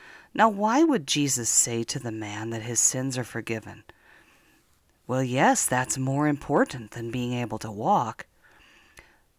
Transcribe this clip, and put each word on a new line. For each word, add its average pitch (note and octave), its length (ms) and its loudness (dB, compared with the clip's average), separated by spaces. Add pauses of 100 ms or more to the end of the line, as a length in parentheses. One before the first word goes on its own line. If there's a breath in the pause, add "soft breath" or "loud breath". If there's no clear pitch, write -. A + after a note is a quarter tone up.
(320 loud breath)
Now, G#3+ 160 6
why G#3+ 360 4
would A#3 240 2
Jesus C3 420 0
say A#2 320 2
to - 160 -6
the A#2+ 140 -6
man A2 380 -6
that A2+ 120 -6
his A#2 160 -4
sins C3 400 0
are B2+ 60 -2
forgiven? A2 580 -8 (1300 soft breath)
Well, C3 160 0
yes, C#3+ 420 4
that's B2+ 320 0
more C3+ 300 2
important C#3+ 640 0
than A#2 180 -8
being B2 220 -2
able A#2 260 -4
to A2 140 -10
walk. A#2+ 540 0 (1120 soft breath)